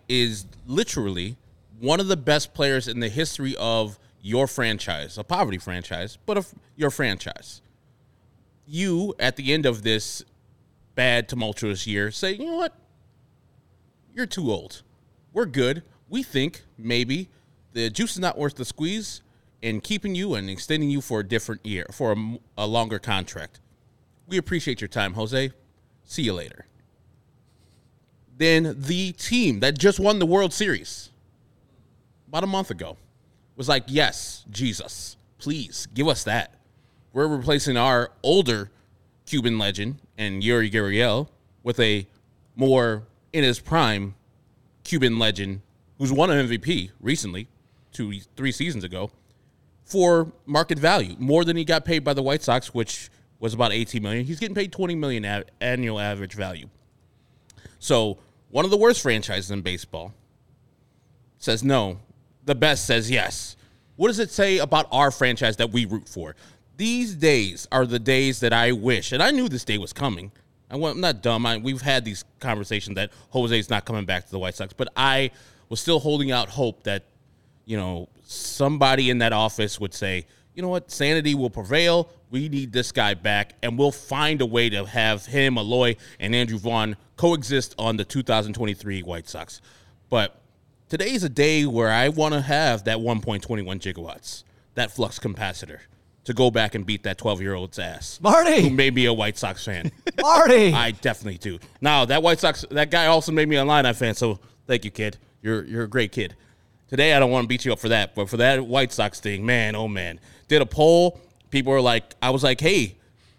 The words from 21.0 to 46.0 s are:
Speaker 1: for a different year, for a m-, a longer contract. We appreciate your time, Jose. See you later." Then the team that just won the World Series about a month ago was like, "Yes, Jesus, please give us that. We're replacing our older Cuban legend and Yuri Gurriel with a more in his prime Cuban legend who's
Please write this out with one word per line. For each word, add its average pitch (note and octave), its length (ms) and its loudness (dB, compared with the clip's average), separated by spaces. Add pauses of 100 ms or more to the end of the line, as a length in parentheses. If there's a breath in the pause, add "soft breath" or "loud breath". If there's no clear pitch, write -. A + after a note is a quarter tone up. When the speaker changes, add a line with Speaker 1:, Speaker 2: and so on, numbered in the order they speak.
Speaker 1:
for A2+ 200 -4
a G2 60 -6
different A2 380 -4
year, G2 260 -6
for B2 180 -2
a G#2 60 2
m-, A2 220 -6 (180)
a G#2+ 120 -4
longer A2 320 0
contract. F#2 600 -6 (680)
We F#3 100 -4
appreciate D#3+ 420 -4
your G#2 80 -8
time, G2 260 -4
Jose. B2+ 380 -4 (520)
See - 180 -8
you A2 120 0
later." E2 320 -12 (1700)
Then D#3+ 400 4
the F3 360 -4
team F#3 480 2
that C#3+ 160 2
just F#3+ 220 4
won G3+ 200 4
the F3 60 2
World F3+ 280 2
Series D3+ 560 -4 (1160)
about D#3 160 -4
a G3 40 -2
month F#3+ 220 -2
ago E2+ 280 -12 (580)
was B2+ 120 -10
like, C3+ 200 2
"Yes, C3 600 -2
Jesus, - 680 -8 (220)
please D3 540 -8
give C3+ 140 -2
us D3+ 180 0
that. G#2+ 280 -4 (580)
We're C#3+ 160 0
replacing C#3+ 480 0
our A#2+ 360 2 (100)
older B2 480 2 (560)
Cuban A#2+ 320 0
legend G2+ 400 -2 (200)
and G2 260 -4
Yuri A2+ 260 2
Gurriel A2 600 0 (340)
with A#2+ 160 -2
a G#2 280 2 (480)
more A#2+ 480 2 (300)
in D#3 100 0
his B2 160 2
prime G#2+ 560 0 (680)
Cuban B2+ 340 2
legend G2+ 440 -2 (360)
who's C3+ 140 -2